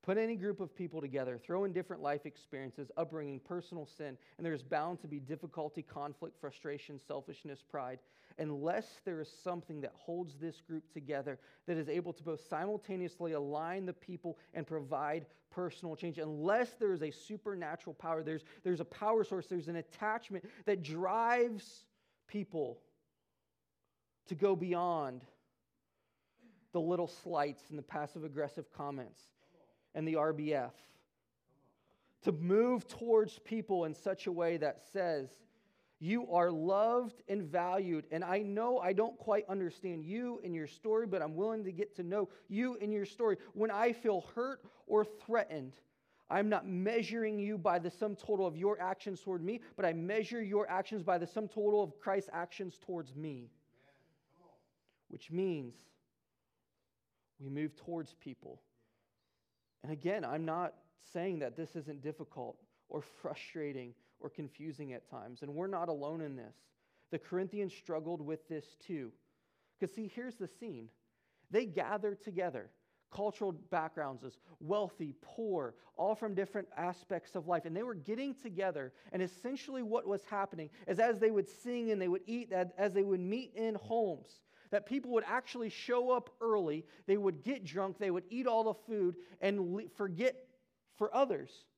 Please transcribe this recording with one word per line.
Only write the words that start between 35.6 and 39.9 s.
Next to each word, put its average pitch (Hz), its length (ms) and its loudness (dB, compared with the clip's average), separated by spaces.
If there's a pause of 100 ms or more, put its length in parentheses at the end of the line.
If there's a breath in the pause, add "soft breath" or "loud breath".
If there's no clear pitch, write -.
"You 220 340 0
are 175 200 8
loved 208 760 4
and 202 140 0
valued, 175 720 2
and 165 120 0
I 185 200 2
know 226 340 2
I 185 160 2
don't 226 240 2
quite 202 320 2
understand 180 560 -2